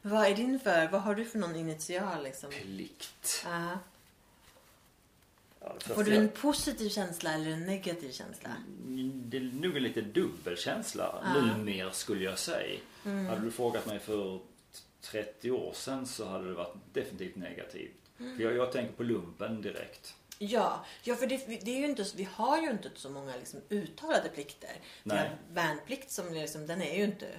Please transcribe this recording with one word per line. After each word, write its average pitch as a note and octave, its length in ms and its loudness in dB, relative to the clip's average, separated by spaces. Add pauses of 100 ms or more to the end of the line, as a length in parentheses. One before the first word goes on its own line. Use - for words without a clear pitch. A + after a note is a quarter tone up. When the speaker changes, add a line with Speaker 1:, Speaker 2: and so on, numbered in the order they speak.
Speaker 1:
Vad G#3 240 6
är G3 100 10
din B3+ 240 2
för, E3+ 280 6
vad G3 140 4
har G3+ 140 2
du A3+ 100 0
för A3+ 140 -2
någon E3 160 0
initial E3 680 -2
liksom? C3+ 260 -8
Speaker 2:
Plikt. - 960 -6
Speaker 1:
Ja. F3 320 -2 (1800)
Speaker 2:
Ja, - 200 -10
det - 60 -8
Speaker 1:
Får G#3 100 0
Speaker 2:
första G#3+ 160 6
Speaker 1:
du G#3+ 60 10
en G#3+ 60 12
Speaker 2:
jag G#3+ 100 4
Speaker 1:
positiv C4+ 560 2
känsla E3+ 440 0
eller D#3 180 0
en E3 140 -2
negativ F3 460 -2
känsla? - 380 -10 (360)
Speaker 2:
Mm, C3 440 -2
det C3+ 80 -2
är B2+ 40 0
nog C#3+ 360 0
en C3 60 2
lite A2+ 180 2
dubbel G2+ 560 0
känsla - 640 -2 (140)
Speaker 1:
Ja. C#3+ 100 8
Speaker 2:
numera, G2+ 460 2
skulle F#2+ 320 0
jag F#2 160 0
säga. - 400 -2 (260)
Speaker 1:
Mm. G3 200 0
Speaker 2:
Hade A2+ 160 0
du A2+ 100 0
frågat A#2 340 2
mig G#2 140 -2
för F#2+ 400 0 (600)
trettio A2 500 -4
år A2 220 0
sedan C3 340 -4
så G#2+ 180 -6
hade F#2 220 -4
det F#2 60 -4
varit F2 220 -4 (180)
definitivt F#2+ 420 -4
negativt. - 600 -8 (240)
Speaker 1:
Mm. B3 180 -8
Speaker 2:
För A2 60 0
jag, A2+ 120 4
jag B2 160 4
tänker B2 220 -2
på A#2+ 100 -4
lumpen G#2+ 580 -2
direkt. - 540 -8 (240)
Speaker 1:
Ja, G#3 460 2 (180)
ja, A#3+ 120 2
för B3 120 2
det, C4 100 2 (100)
det G#3+ 240 -6
är C4 80 0
ju C#4+ 60 2
inte, A#3+ 200 0 (100)
vi F#3 80 -4
har C4 380 4
ju D#4 100 2
inte - 240 -2
så - 140 -12
många C3+ 280 -6
liksom - 320 -10
uttalade G#3 600 2
plikter. - 420 -10 (320)
Vi G#2+ 60 -6
Speaker 2:
Nej. G#2 80 4 (120)
Speaker 1:
har - 80 -8 (160)
värnplikt E3+ 580 0
som F3 220 -6
liksom, D3+ 340 -4
den F3 140 -2
är D#3 160 -2
ju G#3 60 4
inte G3+ 240 0 (120)